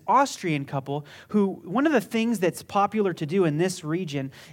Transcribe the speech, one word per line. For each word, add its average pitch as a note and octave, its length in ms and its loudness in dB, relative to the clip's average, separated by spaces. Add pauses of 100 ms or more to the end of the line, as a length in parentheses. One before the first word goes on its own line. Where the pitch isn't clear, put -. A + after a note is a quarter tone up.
Austrian F#3+ 580 2
couple C#3+ 400 -6 (240)
who, G3 360 0
one A3+ 220 0
of D#4+ 60 2
the B3 80 4
things A3+ 380 0
that's E3 240 0
popular G3+ 500 0
to E3 140 -6
do F3+ 180 2
in D3 140 2
this F3+ 260 -2
region D3+ 480 -4 (200)